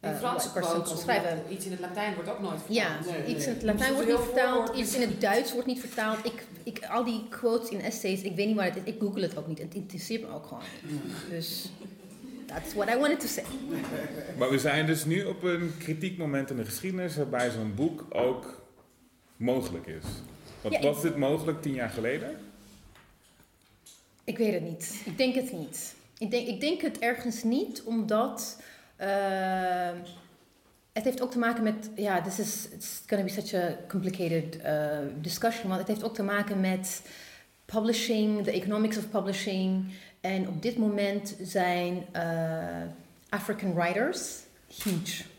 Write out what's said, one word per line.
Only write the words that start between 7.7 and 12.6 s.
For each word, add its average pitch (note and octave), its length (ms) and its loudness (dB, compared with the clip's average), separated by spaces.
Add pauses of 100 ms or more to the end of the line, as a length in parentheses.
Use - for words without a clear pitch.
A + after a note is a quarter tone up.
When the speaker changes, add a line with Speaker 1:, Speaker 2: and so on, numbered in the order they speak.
Speaker 2:
essays, F#3+ 400 0
ik F#3+ 140 -4
weet G3+ 120 2
niet A3 80 4
waar G3 100 2
het F3+ 100 2
is, F#3+ 180 -4
ik - 60 -8
google G3 220 0
het E3+ 160 0
ook D3+ 100 -6
niet. D#3 120 -4
Het D#3+ 140 -8
interesseert - 480 -6
me - 140 -10
ook - 120 -10
gewoon A#2 160 -10 (200)
niet. D3 160 -4 (300)
Speaker 3:
Ja. E3+ 60 -6
Speaker 2:
Dus, - 340 -6 (760)
that's - 280 -8